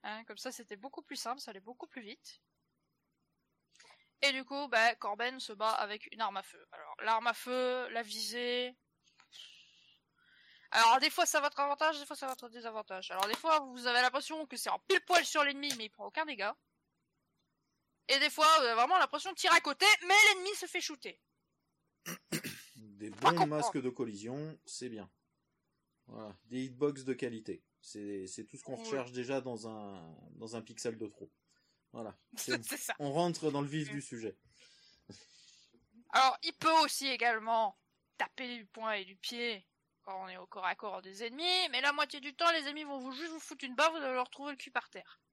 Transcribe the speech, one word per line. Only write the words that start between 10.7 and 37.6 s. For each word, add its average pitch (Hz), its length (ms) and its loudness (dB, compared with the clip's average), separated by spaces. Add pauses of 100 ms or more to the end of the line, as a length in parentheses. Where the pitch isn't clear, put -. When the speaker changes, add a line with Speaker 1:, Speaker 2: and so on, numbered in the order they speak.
Speaker 1:
Alors, 226 280 10
des 294 100 4
fois, 349 160 4
ça 311 160 2
va 277 60 2
être 294 120 -2
avantage, 285 400 2
des 285 60 -10
fois, 294 100 -10
ça 277 120 -6
va 262 60 -4
être 247 160 -12
désavantage. 220 600 -8
Alors, 190 160 2
des 220 80 2
fois, 320 240 4
vous 247 280 -4
avez 240 140 6
l'impression 285 440 0
que 254 120 -10
c'est - 120 -4
en 190 100 -2
pile 370 260 2
poil 339 200 6
sur 302 180 4
l'ennemi, 285 340 0
mais 220 80 -8
il 214 40 -14
prend - 160 -14
aucun 311 200 -2
dégât. 220 300 -4 (1500)
Et 269 120 4
des 339 100 2
fois, 311 180 4 (120)
vous 277 60 4
avez 233 100 2
vraiment 277 240 6
l'impression 294 320 0
de 330 60 -12
tirer 339 180 6
à 330 60 6
côté, 302 240 0 (180)
mais 359 100 4 (200)
l'ennemi 381 220 -2
se 359 120 -8
fait 349 140 -4
shooter. - 380 -10 (1600)
Speaker 2:
Des 208 340 -14
Speaker 1:
Pas - 80 -14
Speaker 2:
bons - 120 6
Speaker 1:
comprendre. 170 180 4
Speaker 2:
masques 151 340 0
de 127 80 -2
collision, 123 760 -6
c'est - 240 -10
bien. 104 200 -12 (1000)
Voilà, 110 280 -14 (100)
des 127 200 -6
hitbox 135 380 -2
de 131 100 -2
qualité. 113 500 -6 (180)
C'est, 101 460 -10
c'est 107 180 -12
tout - 120 -18
ce - 60 -18
qu'on 131 140 -10
Speaker 1:
Oui. 113 60 -14
Speaker 2:
recherche 127 280 -4
déjà 123 300 -4
dans 120 260 -8
un, 98 480 -14 (160)
dans 113 240 -14
un 113 60 -6
pixel 113 360 -8
de 107 100 -8
trop. - 240 -16 (640)
Voilà. 110 220 -12 (100)
Speaker 1:
<laughs> - 120 -20
Speaker 2:
C'est, - 260 -4
Speaker 1:
C'est - 140 -8
ça. - 220 -6
Speaker 2:
on 147 120 -4
rentre 170 400 0
dans 143 100 0
le 143 60 -2
vif 143 220 -4
Speaker 1:
Mm. 139 40 -8
Speaker 2:
du 143 80 -6
sujet. 113 360 -8 (1700)
Speaker 1:
Alors, 254 340 6
il 330 100 -6
peut 320 300 6
aussi 277 240 0
également 226 720 2 (380)